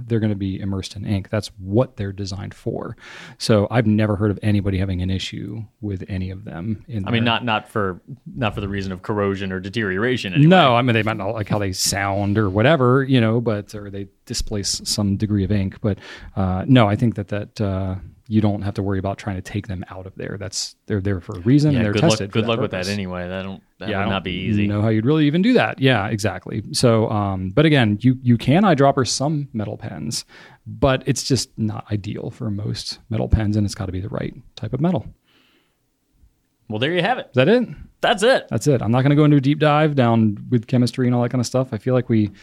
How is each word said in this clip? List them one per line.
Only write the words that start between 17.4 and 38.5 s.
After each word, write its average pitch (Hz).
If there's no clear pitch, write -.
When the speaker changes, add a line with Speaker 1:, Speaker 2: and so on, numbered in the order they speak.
Speaker 1:
uh, 95
you 107
don't 101
have 101
to 101
worry 98
about 98
trying 98
to 92
take -
them 90
out 92
of -
there. -
That's, -
they're 101
there 98
for 101
a -
reason. 143
Speaker 2:
Yeah, 113
Speaker 1:
They're 104
Speaker 2:
good 107
luck, 117
Speaker 1:
tested 101
for -
Speaker 2:
good 113
Speaker 1:
that 113
Speaker 2:
luck 113
with 104
that 95
Speaker 1:
purpose. 98
Speaker 2:
anyway. 92
That 95
don't, 95
that 90
Speaker 1:
Yeah, 98
Speaker 2:
would 101
Speaker 1:
I -
Speaker 2:
not 95
Speaker 1:
don't 92
Speaker 2:
be 92
easy. 104
Speaker 1:
know 104
how 110
you'd 110
really 151
even 165
do 247
that. 120
Yeah, 123
exactly. 101
So, 113
um, 98
but 143
again, 120
you, 127
you 120
can 165
eyedropper 139
some 143
metal 110
pens, -
but 131
it's -
just -
not 104
ideal 104
for 113
most 110
metal 120
pens, 107
and 104
it's 98
gotta 95
be 92
the 104
right -
type 113
of 131
metal. 165
Speaker 2:
Well, 107
there 147
you 175
have 226
it. -
Speaker 1:
Is -
that 131
it? 240
Speaker 2:
That's 196
it. 240
Speaker 1:
That's -